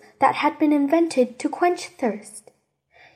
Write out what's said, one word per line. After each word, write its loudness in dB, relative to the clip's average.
that 2
had -2
been 2
invented 0
to -4
quench -2
thirst. -6